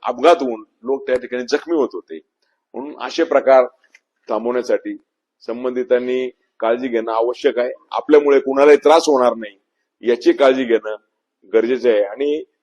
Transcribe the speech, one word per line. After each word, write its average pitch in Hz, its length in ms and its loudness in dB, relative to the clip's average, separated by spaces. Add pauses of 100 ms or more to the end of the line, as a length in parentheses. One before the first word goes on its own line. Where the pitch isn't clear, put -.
अपघात 127 360 2
होऊन 117 240 -8 (200)
लोक 135 240 -6
त्या 127 120 -2
ठिकाणी 123 300 -8
जखमी 156 260 -4
होत 131 180 0
होते. 82 260 -14 (540)
म्हणून 139 300 -14
असे 127 200 -4
प्रकार 131 420 4 (640)
थांबवण्यासाठी 113 680 -4 (480)
संबंधितांनी 123 840 -4 (300)
काळजी 120 280 -2
घेणं 113 240 -4
आवश्यक 117 480 -2
आहे. 123 120 -4 (200)
आपल्यामुळे 143 480 2
कुणालाही 139 380 4
त्रास 160 300 4
होणार 127 280 2
नाही - 720 -14
याची 120 240 2
काळजी 131 300 2
घेणं 107 320 -2 (580)
गरजेचं 117 360 0
आहे. 104 140 2
आणि 139 400 -4 (200)